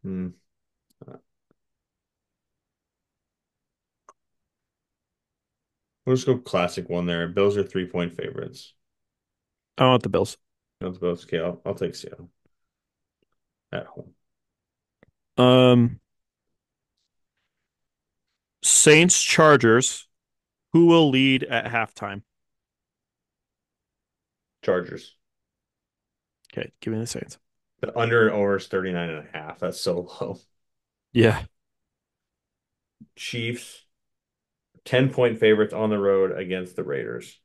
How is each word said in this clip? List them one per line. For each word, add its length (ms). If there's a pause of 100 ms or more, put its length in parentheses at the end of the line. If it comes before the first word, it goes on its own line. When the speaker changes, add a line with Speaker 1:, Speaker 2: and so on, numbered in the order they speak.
Speaker 1:
hmm. 280 (760)
Right. 140 (4000)
We'll 100
just 100
go 120
classic 500
one 180
there. 220
Bills 280
are 60
three-point 540
favorites. 580 (1040)
Speaker 2:
I 80
want 160
the 60
Bills. 280 (440)
Speaker 1:
You 60
want 80
the 120
Bills? 180
Okay, 160
I'll, 240
I'll 100
take 200
Seattle. 360 (1400)
At 140
home. 280 (1200)
Speaker 2:
Um, 640 (2500)
Saints, 600
Chargers. 840 (680)
Who 140
will 240
lead 340
at 220
halftime? 560 (2500)
Speaker 1:
Chargers. 520 (1400)
Speaker 2:
Okay, 280
give 120
me 80
the 60
Saints. 320 (420)
Speaker 1:
The 180
under 300
and 80
over 200
is 100
thirty-nine 420
and 180
a 60
half. 280
That's 200
so 200 (200)
low. 180 (760)
Speaker 2:
Yeah. 320 (1700)
Speaker 1:
Chiefs, 680 (1000)
ten-point 540
favorites 340
on 180
the 80
road 380
against 400
the 80
Raiders. 600